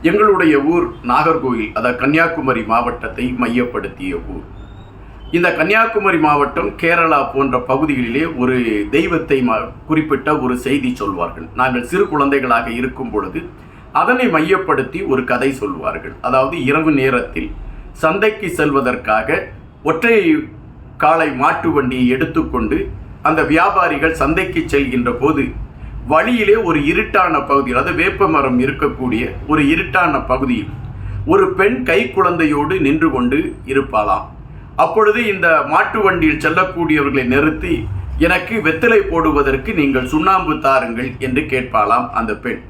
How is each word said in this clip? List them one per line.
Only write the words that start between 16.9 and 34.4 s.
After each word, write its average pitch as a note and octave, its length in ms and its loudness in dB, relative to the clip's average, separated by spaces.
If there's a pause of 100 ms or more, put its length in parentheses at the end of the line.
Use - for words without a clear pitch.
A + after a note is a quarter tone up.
நேரத்தில் C3 580 0 (420)
சந்தைக்கு G3+ 580 0
செல்வதற்காக B2 1000 0 (340)
ஒற்றை F3+ 640 2 (520)
காளை D#3 380 2
மாட்டு D#3 380 0
வண்டியை B2+ 360 2
எடுத்துக்கொண்டு C3 840 -2 (320)
அந்த D#3 200 2
வியாபாரிகள் D#3+ 720 2
சந்தைக்கு D#3+ 520 0
செல்கின்ற B2 460 0
போது, C3+ 320 0 (600)
வழியிலே G#3 480 4
ஒரு E3+ 260 2
இருட்டான F3 680 0
பகுதி, C#3 240 2
அதாவது C#3 240 0
வேப்ப F3+ 340 0
மரம் C3+ 320 2
இருக்கக்கூடிய B2+ 680 -2 (180)
ஒரு D3+ 140 4
இருட்டான D#3+ 640 0
பகுதியில் B2 420 -2 (580)
ஒரு F#3 280 4
பெண் G#3+ 300 2
கை F#3+ 320 0
குழந்தையோடு E3 640 0
நின்று D#3 300 2
கொண்டு B2+ 440 0 (120)
இருப்பாளாம். A#2 580 0 (520)